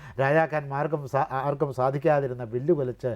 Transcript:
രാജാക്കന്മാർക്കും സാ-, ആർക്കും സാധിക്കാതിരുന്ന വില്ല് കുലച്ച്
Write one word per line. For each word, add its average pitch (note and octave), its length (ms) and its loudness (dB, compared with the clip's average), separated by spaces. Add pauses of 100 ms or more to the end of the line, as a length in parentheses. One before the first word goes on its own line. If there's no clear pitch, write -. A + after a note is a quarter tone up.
(200)
രാജാക്കന്മാർക്കും D3 880 0
സാ-, C3+ 240 0
ആർക്കും C#3 420 0
സാധിക്കാതിരുന്ന C3+ 680 2
വില്ല് B2 300 0
കുലച്ച് B2+ 420 -2